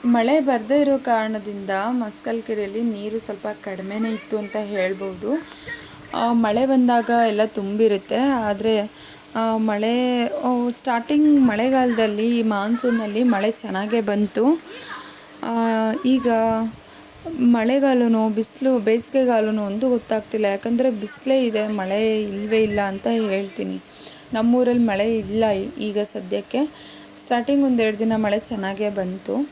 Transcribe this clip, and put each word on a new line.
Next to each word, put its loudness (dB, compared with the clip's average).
ಮಳೆ 4
ಬರ್ದೇ 2
ಇರೋ 4
ಕಾರಣದಿಂದ -4
ಮಸ್ಕಲ್ -4
ಕೆರೆಯಲ್ಲಿ -4
ನೀರು -4
ಸ್ವಲ್ಪ -8
ಕಡಿಮೆನೇ -6
ಇತ್ತು -6
ಅಂತ -6
ಹೇಳ್ಬೋದು. -4
ಆ, 0
ಮಳೆ 2
ಬಂದಾಗ 4
ಎಲ್ಲ 2
ತುಂಬಿರುತ್ತೆ. 0
ಆದ್ರೆ, 0
ಆ, 0
ಮಳೆ, 2
ಆ, 0
ಸ್ಟಾರ್ಟಿಂಗ್ 4
ಮಳೆಗಾಲದಲ್ಲಿ, 2
ಈ 0
ಮಾನ್ಸೂನಲ್ಲಿ 0
ಮಳೆ 2
ಚೆನ್ನಾಗೇ -2
ಬಂತು. 0
ಆ, -6
ಈಗ 2
ಮಳೆಗಾಲನೋ 4
ಬಿಸಿಲು, 0
ಬೇಸಿಗೆಗಾಲನೋ 2
ಒಂದು -2
ಗೊತ್ತಾಗ್ತಿಲ್ಲ. -2
ಯಾಕಂದ್ರೆ 0
ಬಿಸಿಲೇ 0
ಇದೆ, 0
ಮಳೆ 0
ಇಲ್ವೇ 0
ಇಲ್ಲ 0
ಅಂತ -4
ಹೇಳ್ತೀನಿ. -2
ನಮ್ಮೂರಲ್ಲಿ 4
ಮಳೆ 2
ಇಲ್ಲ 0
ಈ-, -4
ಈಗ -4
ಸದ್ಯಕ್ಕೆ. -4
ಸ್ಟಾರ್ಟಿಂಗ್ 2
ಒಂದೆರಡು 2
ದಿನ 2
ಮಳೆ 0
ಚೆನ್ನಾಗೇ -4
ಬಂತು. -4